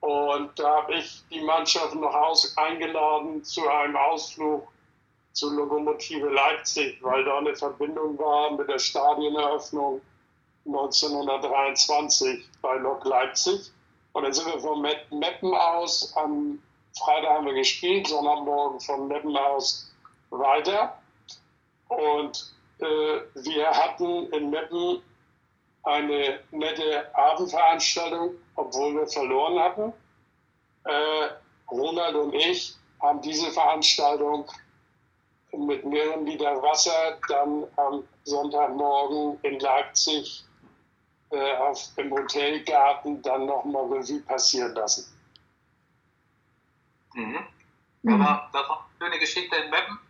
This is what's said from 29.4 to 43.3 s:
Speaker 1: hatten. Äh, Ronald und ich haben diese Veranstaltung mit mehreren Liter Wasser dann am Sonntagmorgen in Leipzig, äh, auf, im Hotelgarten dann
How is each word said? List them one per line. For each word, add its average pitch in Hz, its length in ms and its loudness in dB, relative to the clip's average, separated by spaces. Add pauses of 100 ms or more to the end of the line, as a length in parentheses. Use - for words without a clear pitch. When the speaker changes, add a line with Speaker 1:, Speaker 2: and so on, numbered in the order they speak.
Speaker 1:
hatten. 208 340 0 (880)
Äh, 151 460 0 (400)
Ronald 160 460 -2
und 147 180 0
ich 175 420 0 (240)
haben 147 220 2
diese 156 300 -4
Veranstaltung 147 1000 2 (1040)
mit 143 320 -4
mehreren 151 400 0
Liter 143 360 -2
Wasser 160 580 2 (100)
dann 147 360 0 (120)
am 139 260 0 (220)
Sonntagmorgen 143 1160 0
in 139 160 -2
Leipzig, 139 840 0 (840)
äh, 139 280 0
auf, - 380 -2
im 139 160 -4
Hotelgarten 143 1120 2
dann 135 240 0